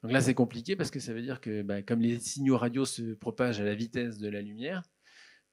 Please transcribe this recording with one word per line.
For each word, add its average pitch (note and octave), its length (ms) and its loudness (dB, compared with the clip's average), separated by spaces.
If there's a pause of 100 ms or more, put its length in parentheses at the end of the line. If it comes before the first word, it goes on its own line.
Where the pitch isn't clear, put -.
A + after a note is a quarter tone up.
Donc A2+ 80 -4
là, C3 120 6
c'est B2+ 100 6
compliqué A#2+ 420 2
parce D#3+ 160 -4
que C3+ 100 -6
ça A#2+ 120 -8
veut A2+ 80 -6
dire B2+ 220 -8
que, G#2+ 180 -4
bah, G2+ 220 -4
comme A#2 180 2
les A#2 180 4
signaux C3+ 380 2
radio A#2+ 300 2
se A#2 260 -6
propagent A2+ 480 -2
à G#2 40 0
la G#2 100 2
vitesse A#2 420 -4
de G#2 140 -4
la G2+ 100 -6
lumière, A#2 420 -8 (720)